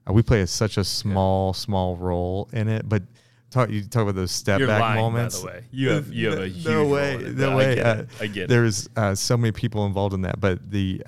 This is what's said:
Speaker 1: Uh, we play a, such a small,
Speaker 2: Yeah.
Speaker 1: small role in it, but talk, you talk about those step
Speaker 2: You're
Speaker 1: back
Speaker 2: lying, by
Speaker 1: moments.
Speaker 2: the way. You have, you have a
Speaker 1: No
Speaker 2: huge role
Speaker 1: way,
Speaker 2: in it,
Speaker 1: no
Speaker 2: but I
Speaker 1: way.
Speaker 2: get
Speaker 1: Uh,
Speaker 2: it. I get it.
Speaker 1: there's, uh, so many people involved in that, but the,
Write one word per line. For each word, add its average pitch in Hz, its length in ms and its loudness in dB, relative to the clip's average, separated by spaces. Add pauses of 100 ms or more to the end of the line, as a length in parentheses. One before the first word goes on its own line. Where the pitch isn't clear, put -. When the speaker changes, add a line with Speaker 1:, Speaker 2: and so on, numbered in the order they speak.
Speaker 1:
Uh, 95 40 0
we 110 100 6
play 110 200 4
a, 87 40 2
such - 300 -2
a 98 80 0
small, 95 640 0
Speaker 2:
Yeah. 92 100 -2
Speaker 1:
small 92 380 -2
role 90 560 -2
in 110 160 -2
it, 110 200 -2
but 104 140 2 (480)
talk, 123 200 0
you 104 120 -2
talk 110 220 0
about 101 100 0
those 92 160 -2
step - 300 0
Speaker 2:
You're 135 80 2
Speaker 1:
back 107 120 4
Speaker 2:
lying, 110 180 2
by 110 40 2
Speaker 1:
moments. 117 380 -2
Speaker 2:
the 92 80 -10
way. 90 240 -14
You 131 180 0
have, 147 220 0
you 113 180 -2
have 98 80 -2
a 95 40 -4
Speaker 1:
No 95 40 -4
Speaker 2:
huge 160 220 -8
role 156 200 4
Speaker 1:
way, 139 280 2
Speaker 2:
in 117 100 -6
it, 123 100 -6
Speaker 1:
no 135 100 2
Speaker 2:
but 135 60 0
I 131 40 2
Speaker 1:
way. 131 180 4
Speaker 2:
get - 120 0
Speaker 1:
Uh, 110 160 2
Speaker 2:
it. - 60 -12 (120)
I 107 80 -4
get 98 160 -4
it. - 40 -6
Speaker 1:
there's, 117 460 2
uh, 101 220 2
so - 200 0
many 117 140 2
people 104 360 -2
involved 98 280 0
in 95 80 -2
that, - 180 -4
but 98 300 0
the, 98 380 -2